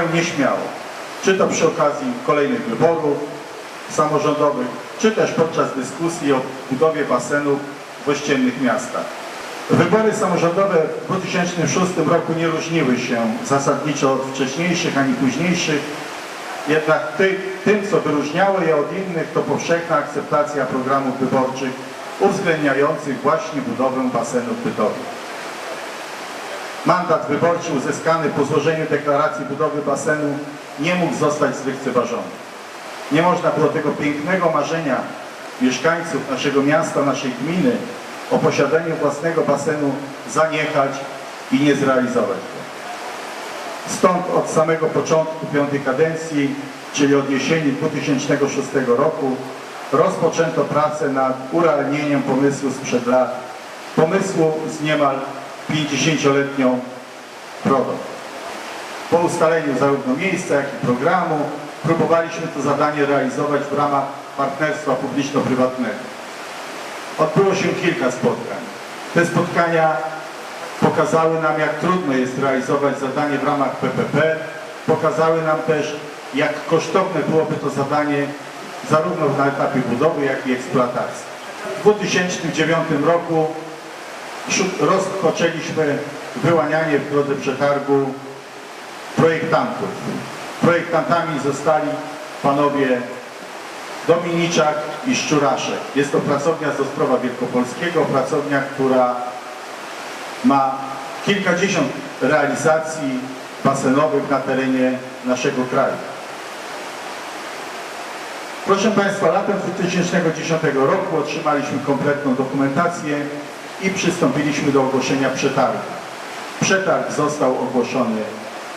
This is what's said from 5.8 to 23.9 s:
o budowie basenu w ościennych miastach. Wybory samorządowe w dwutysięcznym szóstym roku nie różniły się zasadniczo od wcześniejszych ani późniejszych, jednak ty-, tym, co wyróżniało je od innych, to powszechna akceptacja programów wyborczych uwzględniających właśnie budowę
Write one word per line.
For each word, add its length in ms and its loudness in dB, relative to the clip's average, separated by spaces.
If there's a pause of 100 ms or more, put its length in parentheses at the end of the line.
o 80 4 (300)
budowie 340 2
basenu 540 0 (480)
w 20 2
ościennych 520 2
miastach. 440 0 (680)
Wybory 440 6
samorządowe 680 4 (200)
w 20 -10
dwutysięcznym 640 0
szóstym 420 2
roku 220 2
nie 140 0
różniły 520 2
się 380 0 (100)
zasadniczo 680 2
od 100 2
wcześniejszych 760 0
ani 160 2
późniejszych, 680 2 (880)
jednak 480 2
ty-, 200 4 (280)
tym, 260 4
co 100 4
wyróżniało 600 2
je 160 2
od 160 0
innych, 420 -4
to 60 2
powszechna 560 0
akceptacja 720 0
programów 520 0
wyborczych 520 0 (500)
uwzględniających 1000 2
właśnie 420 0
budowę 500 0